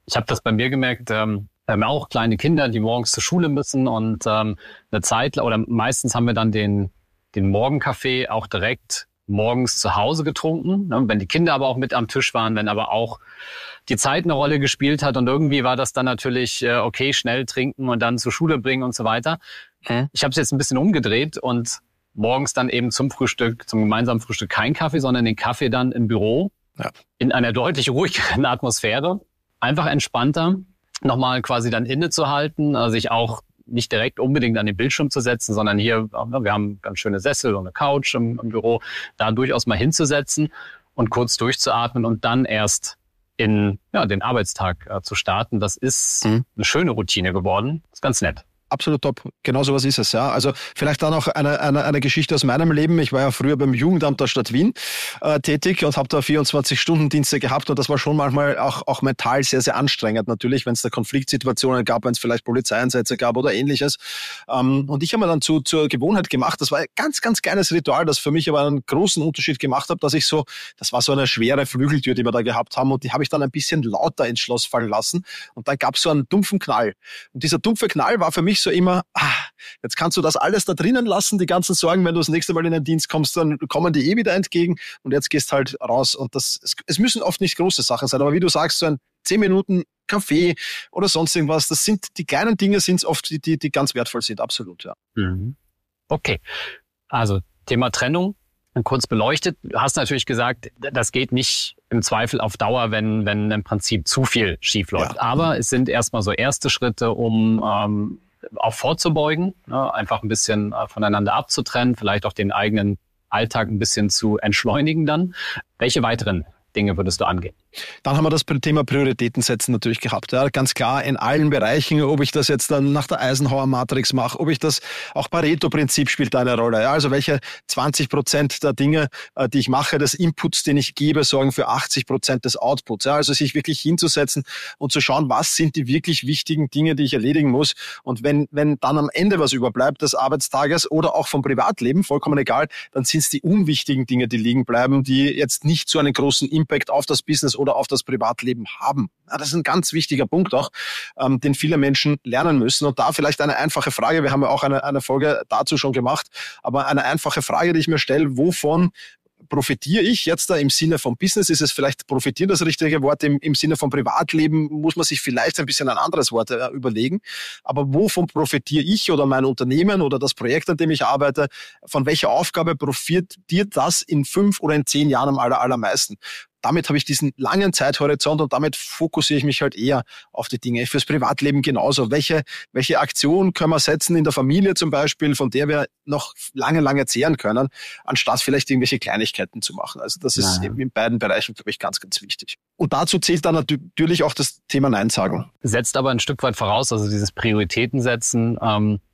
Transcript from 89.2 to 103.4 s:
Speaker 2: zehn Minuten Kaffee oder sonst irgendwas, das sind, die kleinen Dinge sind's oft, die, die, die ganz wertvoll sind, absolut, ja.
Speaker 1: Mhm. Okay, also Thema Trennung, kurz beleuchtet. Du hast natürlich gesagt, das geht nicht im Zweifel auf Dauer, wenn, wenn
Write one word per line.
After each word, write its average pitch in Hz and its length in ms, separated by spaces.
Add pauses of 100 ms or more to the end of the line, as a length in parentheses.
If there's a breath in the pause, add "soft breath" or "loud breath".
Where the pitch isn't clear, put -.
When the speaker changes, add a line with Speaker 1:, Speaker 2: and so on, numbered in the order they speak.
Speaker 2:
zehn 202 180
Minuten 190 420 (240)
Kaffee 175 480 (380 loud breath)
oder 190 160
sonst 165 280
irgendwas, 156 320
das - 160
sind, - 320
die 160 80
kleinen 202 320
Dinge 196 240
sind's 185 240
oft, - 240
die, 156 100
die, 160 200
die 147 120
ganz 139 240
wertvoll 117 280
sind, 107 180
absolut, 92 440
ja. 95 100 (200)
Speaker 1:
Mhm. 98 420 (520)
Okay, 131 320 (680 loud breath)
also 104 320 (260)
Thema 123 240
Trennung, 175 440 (480)
kurz 131 240
beleuchtet. 117 560
Du - 160
hast - 180
natürlich 139 280
gesagt, 123 540
das 127 340
geht 131 200
nicht - 440 (140)
im 117 100
Zweifel 113 400
auf 110 160
Dauer, 113 360
wenn, 110 340
wenn 104 240